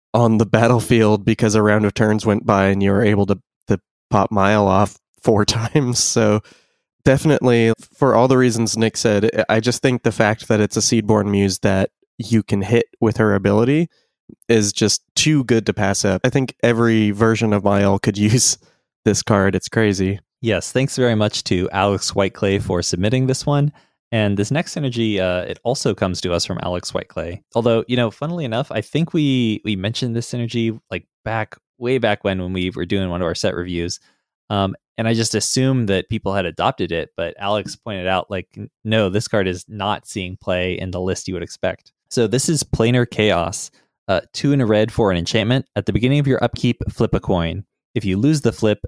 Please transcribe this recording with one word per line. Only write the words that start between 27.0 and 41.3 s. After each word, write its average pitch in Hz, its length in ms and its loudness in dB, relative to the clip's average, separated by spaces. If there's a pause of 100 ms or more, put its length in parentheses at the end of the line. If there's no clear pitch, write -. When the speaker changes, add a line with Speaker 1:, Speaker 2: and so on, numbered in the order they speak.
Speaker 2:
Although, 113 320 0
you 123 80 -2
know, 120 160 0
funnily 165 320 -8
enough, 120 280 -6
I 110 100 -4
think 156 320 -4
we, 127 500 0
we 104 120 -4
mentioned 113 400 -6
this 117 180 -8
energy, 117 440 -4 (120)
like, 90 180 -10 (160)
back, 110 320 -6 (220)
way 123 200 -2
back 110 260 -2
when, 95 180 -2
when 90 120 -6
we 92 180 -2
were 87 140 -6
doing 95 240 -2
one 87 120 -4
of 90 60 -2
our 85 80 -4
set - 200 -2
reviews. 87 440 -6 (500)
Um, 98 260 -2 (220)
and 113 100 -2
I 113 60 2
just 113 200 -2
assumed 131 540 0
that 98 220 -2
people 101 240 -4
had 98 120 -2
adopted 87 460 -2
it, 82 240 -6
but 85 240 -6
Alex 101 380 -4
pointed 95 280 -10
out, 92 240 -2
like, 92 280 -8
"N-, 101 120 -14 (140)
no, 107 260 2
this 101 200 -2
card 98 180 0
is 90 220 -6
not 101 360 -6
seeing 92 320 -10
play 90 360 -4
in 92 180 -8
the 90 100 -8
list 92 260 -6
you 90 60 -6